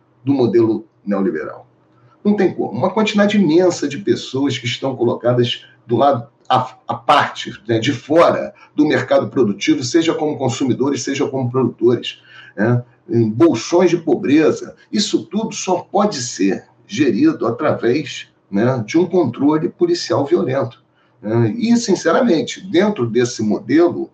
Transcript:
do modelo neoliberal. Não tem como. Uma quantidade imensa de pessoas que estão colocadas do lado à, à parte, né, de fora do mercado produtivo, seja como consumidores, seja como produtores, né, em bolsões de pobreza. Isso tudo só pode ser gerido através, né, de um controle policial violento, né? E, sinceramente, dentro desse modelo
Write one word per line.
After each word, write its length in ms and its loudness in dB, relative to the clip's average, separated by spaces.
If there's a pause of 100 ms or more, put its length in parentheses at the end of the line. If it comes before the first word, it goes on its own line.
(240)
do 80 0
modelo 540 2 (180)
neoliberal. 640 -4 (560)
Não 140 2
tem 180 2
como. 160 -6
Uma 200 -2
quantidade 460 0
imensa 520 2
de 100 -8
pessoas 580 -2
que 100 -8
estão 280 -4
colocadas 720 -2 (200)
do 120 -4
lado 320 0 (200)
à, 280 0 (100)
à 80 -6
parte, 580 0 (160)
né, 100 2
de 140 -2
fora 600 2 (220)
do 120 2
mercado 420 0
produtivo, 540 0
seja 320 0
como 220 -4
consumidores, 680 -2
seja 260 -2
como 220 -4
produtores, 680 0 (360)
né, 280 0 (240)
em 220 2
bolsões 600 2
de 60 0
pobreza. 760 0 (180)
Isso 340 -2
tudo 280 -6
só 240 -2
pode 420 -2
ser 440 -2 (220)
gerido 600 0
através, 840 -2 (220)
né, 340 0
de 140 0
um 80 2
controle 640 0
policial 560 -2
violento, 580 -2 (400)
né? 340 0
E, 200 2
sinceramente, 840 0
dentro 460 0
desse 360 0
modelo 720 0